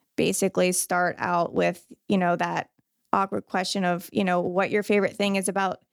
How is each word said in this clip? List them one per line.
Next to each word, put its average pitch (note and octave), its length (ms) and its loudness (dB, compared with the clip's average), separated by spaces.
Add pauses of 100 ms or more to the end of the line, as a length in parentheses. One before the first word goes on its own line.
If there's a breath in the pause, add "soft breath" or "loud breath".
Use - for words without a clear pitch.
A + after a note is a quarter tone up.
(180 soft breath)
basically F#3 560 2
start F3+ 460 0
out F3 340 -2
with, F3 300 0 (260)
you G3+ 80 2
know, F3 180 2
that E3+ 340 -4 (440)
awkward G3 320 0
question F#3+ 400 -2
of, F3 260 -2
you G#3 140 0
know, F3+ 160 2
what F3+ 300 0
your G#3 120 2
favorite G3+ 320 2
thing G3 220 0
is F#3+ 100 -2
about G3 320 -2 (140)